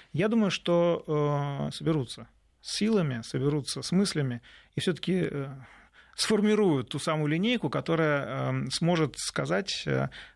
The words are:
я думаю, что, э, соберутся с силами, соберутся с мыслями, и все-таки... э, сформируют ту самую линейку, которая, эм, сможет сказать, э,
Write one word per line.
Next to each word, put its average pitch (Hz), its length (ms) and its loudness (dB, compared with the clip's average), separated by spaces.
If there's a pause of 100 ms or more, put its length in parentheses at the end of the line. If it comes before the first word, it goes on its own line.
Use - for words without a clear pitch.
(120)
я 180 160 2
думаю, 214 240 4
что, 170 500 2 (640)
э, 139 60 -6
соберутся 147 540 -2 (320)
с - 160 -8
силами, 175 480 0
соберутся 139 580 -2
с - 80 -10
мыслями, 151 500 0 (360)
и - 40 -2
все-таки... 180 380 -2 (140)
э, 139 160 -6 (680)
сформируют 208 720 4
ту 151 80 -6
самую 156 300 0
линейку, 175 420 0
которая, 143 800 0
эм, 131 220 -2
сможет 160 440 2
сказать, 170 680 -4
э, 67 220 0 (280)